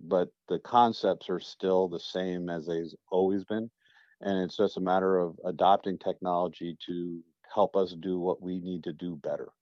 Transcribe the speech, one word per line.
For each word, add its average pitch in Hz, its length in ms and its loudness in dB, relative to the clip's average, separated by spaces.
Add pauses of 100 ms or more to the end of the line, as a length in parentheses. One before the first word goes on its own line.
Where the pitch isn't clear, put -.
but 87 260 2 (220)
the 87 100 0
concepts 113 680 2
are 90 100 -2
still 92 480 2
the 85 120 -6
same 90 500 -4
as 82 160 -6
they've 82 260 -4 (180)
always 95 360 2
been. 110 240 -4 (500)
And 95 240 0
it's 90 140 -6
just 101 180 2
a 98 60 -6
matter 95 380 4
of 85 260 -2
adopting 92 520 4
technology 87 800 -4 (100)
to 87 340 -6 (320)
help 98 240 2
us 92 220 2
do 92 200 -2
what 87 220 0
we 92 180 -6
need 90 240 -6
to 90 80 -6
do 85 240 -6
better. 73 340 -8 (120)